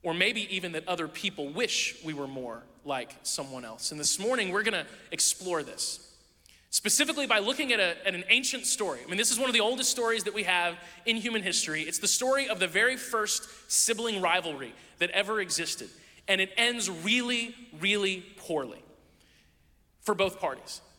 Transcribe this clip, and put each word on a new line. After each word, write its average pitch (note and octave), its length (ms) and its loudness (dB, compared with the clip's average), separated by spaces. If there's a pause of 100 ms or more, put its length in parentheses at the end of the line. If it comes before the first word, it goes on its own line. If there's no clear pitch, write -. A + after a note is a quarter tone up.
Or E3+ 100 0
maybe G3+ 440 2
even F3 160 -4
that D#3+ 160 -6
other E3+ 180 0
people D#3+ 440 -4
wish - 440 0 (100)
we D#3 80 -4
were C#3+ 140 -6
more B2 380 -8 (200)
like C3 380 -4
someone C3 420 -6
else. A2+ 280 -6
And D3+ 80 -8
this - 180 2
morning, G#3+ 320 2
we're G3+ 140 2
gonna F#3+ 220 0 (260)
explore E3+ 500 0
this, - 500 -8 (580)
specifically C#4+ 580 2
by G#3+ 100 6
looking C4 340 2
at A3+ 60 4
a, F3+ 160 4 (100)
at F#3 120 0
an F3+ 120 -6
ancient B3+ 380 2
story. E3+ 400 0
I - 20 -14
mean, F3+ 80 -2
this A#3 140 2
is A#3+ 80 2
one C4 100 2
of B3 60 0
the A#3 60 6
oldest B3 320 2
stories A3+ 320 0
that G3+ 100 -4
we G#3+ 80 -2
have F3 320 2 (320)
in A3+ 80 2
human A3 300 -2
history. D#3 380 -2
It's D#3 180 -4
the G3 80 0
story C4 400 2
of G#3 100 -2
the F#3 80 2
very G#3+ 300 2
first - 760 -4
sibling A3 500 2
rivalry E3 540 0 (240)
that F3 120 2
ever G3+ 300 2
existed. E3 500 -4 (360)
And F#3+ 140 4
it F#3+ 160 2
ends A#3 340 2
really, A#3 640 0 (240)
really G3 460 0 (120)
poorly C3+ 460 -6 (1160)
for G#3 160 0
both G3 240 0
parties. - 400 -6 (180)